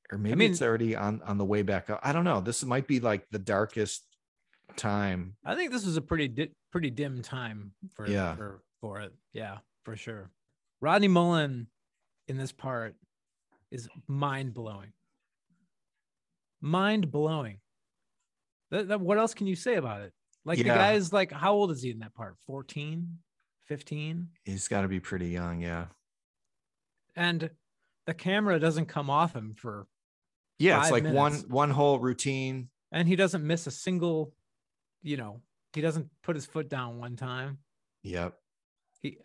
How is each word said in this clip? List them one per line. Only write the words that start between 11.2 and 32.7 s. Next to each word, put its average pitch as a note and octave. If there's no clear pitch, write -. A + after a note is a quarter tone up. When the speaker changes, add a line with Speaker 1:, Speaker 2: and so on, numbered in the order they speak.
Speaker 2:
in C3+
this C3
part A#2
is A#2
mind-blowing. B2
Mind-blowing. D#3
That, F#3+
that, G#3
what G3
else A3
can G3+
you F#3
say A#3+
about A#2
it? G2
Like, D#3+
the A#2+
Speaker 1:
Yeah. A#2+
Speaker 2:
guy G3+
is, F#3
like, G3
how D#3+
old G3+
is B2+
he B2+
in A2
that A2
part? F#2+
Fourteen? D#3
Fifteen? D3+
Speaker 1:
He's G2
gotta G2
be F#2+
pretty F2
young, F2
yeah. E2+
Speaker 2:
And E3+
the E3
camera G3
doesn't D#3+
come C#3+
off D#3+
him A2
for G#2
Speaker 1:
Yeah, D#3
it's D#3
Speaker 2:
five B2
Speaker 1:
like D#3
one, C#3+
Speaker 2:
minutes. -
Speaker 1:
one C#3+
whole C#3
routine. C3